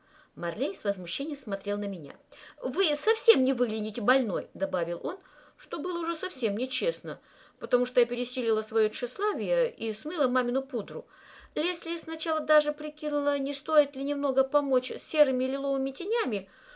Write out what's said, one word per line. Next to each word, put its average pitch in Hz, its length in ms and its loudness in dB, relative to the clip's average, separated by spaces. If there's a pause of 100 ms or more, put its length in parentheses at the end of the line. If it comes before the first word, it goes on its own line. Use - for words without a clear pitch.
(360)
Марлей 175 380 -4
с - 100 -12
возмущением 202 520 -4
смотрел 202 420 -6
на 208 80 -4
меня. 170 280 -10 (460)
"Вы 302 340 0
совсем 415 480 4
не 262 120 4
выглядите 214 480 -2
больной", 226 500 2
добавил 175 500 -2
он, 359 160 -4 (380)
что - 220 -8
было 339 220 -2
уже 330 140 -2
совсем 226 440 -4
нечестно, 180 600 -4 (400)
потому 247 280 2
что 247 140 2
я 233 60 6
пересилила 240 540 -2
своё 220 300 2
тщеславие 220 800 0
и 220 240 -4
смыла 302 340 0
мамину 247 340 2
пудру. 190 440 -6 (480)
Лесли 339 420 -2
сначала 330 440 -2
даже 294 320 4
прикинула, 285 680 -2
не 277 160 -2
стоит 294 420 4
ли 269 80 -6
немного 277 400 2
помочь 269 480 0
с - 100 -8
серыми 262 420 4
и 262 40 0
лиловыми 269 420 0
тенями, 339 600 -2 (260)